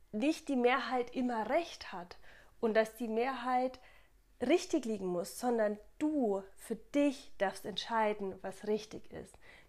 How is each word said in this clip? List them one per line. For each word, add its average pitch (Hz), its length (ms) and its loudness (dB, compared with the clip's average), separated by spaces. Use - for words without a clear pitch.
nicht 269 360 0
die 277 80 2
Mehrheit 247 600 2
immer 233 340 0
recht 330 420 -2
hat 180 260 -10
und 226 140 2
dass 220 220 4
die 240 120 -4
Mehrheit 254 720 0
richtig 320 440 4
liegen 202 220 -2
muss, 175 320 -2
sondern 220 380 2
du 247 440 2
für - 200 -8
dich 285 640 0
darfst - 280 -2
entscheiden, 208 760 0
was 196 260 -10
richtig - 440 -2
ist. - 260 -12